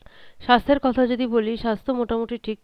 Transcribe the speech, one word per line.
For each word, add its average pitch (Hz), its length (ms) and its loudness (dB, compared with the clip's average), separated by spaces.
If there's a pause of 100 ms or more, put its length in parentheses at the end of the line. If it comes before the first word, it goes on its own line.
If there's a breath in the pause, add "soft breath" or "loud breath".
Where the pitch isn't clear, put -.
(400 soft breath)
স্বাস্থ্যের 262 460 2
কথা 254 200 2
যদি 247 200 0
বলি, 226 300 0
স্বাস্থ্য 226 360 -4
মোটামুটি 226 440 -2 (100)
ঠিক 214 180 -6